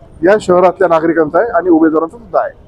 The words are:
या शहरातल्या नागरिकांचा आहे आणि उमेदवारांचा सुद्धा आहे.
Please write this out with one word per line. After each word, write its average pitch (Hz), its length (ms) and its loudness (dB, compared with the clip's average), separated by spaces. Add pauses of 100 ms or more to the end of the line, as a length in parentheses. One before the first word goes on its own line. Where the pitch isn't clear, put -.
(240)
या 196 180 2
शहरातल्या 180 460 0
नागरिकांचा 165 520 0
आहे 220 80 0
आणि 175 220 -2
उमेदवारांचा 160 480 0
सुद्धा 185 220 -6
आहे. 104 280 -8